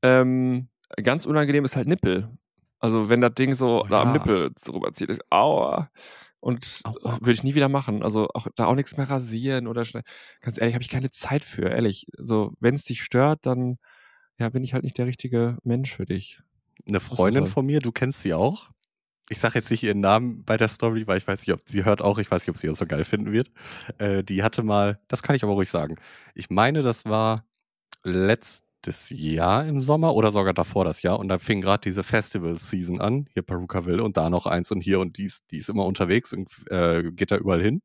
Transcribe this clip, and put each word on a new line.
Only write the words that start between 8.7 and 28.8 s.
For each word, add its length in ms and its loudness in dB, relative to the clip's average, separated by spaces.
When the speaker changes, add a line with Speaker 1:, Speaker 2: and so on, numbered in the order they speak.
Speaker 1:
nichts 220 -2
mehr 140 -4
rasieren 560 -2
oder 180 -4
schnell. 180 -10
Ganz 180 -6
ehrlich, 160 2
hab 80 -2
ich 60 -10
keine 220 -4
Zeit 340 -4
für, 240 -4
ehrlich. 380 0
So, 440 0
wenn's 240 2
dich 180 -8
stört, 420 2
dann, 320 -2
ja, 100 -2
bin 160 -2
ich 80 -6
halt 120 -2
nicht 120 -6
der 80 0
richtige 600 -2
Mensch 300 -2
für 120 -8
dich. 340 -8
Speaker 2:
Eine 100 0
Speaker 1:
Das 60 -2
ist 120 -8
Speaker 2:
Freundin 300 4
Speaker 1:
so. 60 -6
Speaker 2:
von 140 0
mir, 140 2
du 120 -4
kennst 300 -4
sie 100 -2
auch. 380 0
Ich 100 -8
sag 160 0
jetzt 160 -2
nicht 120 0
ihren 180 0
Namen 460 2
bei 100 2
der 120 4
Story, 380 -2
weil 120 2
ich 100 -4
weiß 120 -2
nicht, 120 -2
ob 140 0
sie 180 -2
hört 160 4
auch, 180 2
ich 120 -4
weiß 120 2
nicht, 80 -6
ob 60 -6
sie 100 -6
das 120 -2
so 80 -4
geil 180 -2
finden 280 -2
wird. 200 0
Äh, 260 0
die 180 -2
hatte 200 0
mal, 360 2
das 140 -4
kann 140 2
ich 80 0
aber 80 2
ruhig 160 2
sagen. 280 -4
Ich 140 -12
meine, 320 2
das 240 -2
war 400 0
letztes 1080 -2